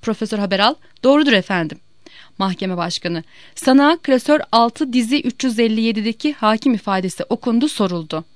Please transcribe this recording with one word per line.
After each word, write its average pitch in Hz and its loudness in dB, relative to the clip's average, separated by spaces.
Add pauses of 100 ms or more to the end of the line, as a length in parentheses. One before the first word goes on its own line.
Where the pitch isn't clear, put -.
Profesör 220 -6
Haberal, 202 0 (300)
"Doğrudur 285 4
efendim." 180 -2 (580)
Mahkeme 185 -4
Başkanı. 170 -6 (320)
Sanığa 285 4
klasör 285 0 (100)
altı 233 0
dizi 254 0
üç - -6
yüz 240 -2
elli 226 2
yedideki 226 -2
hakim 220 0
ifadesi 190 -4
okundu, 233 0
soruldu. 170 -4 (100)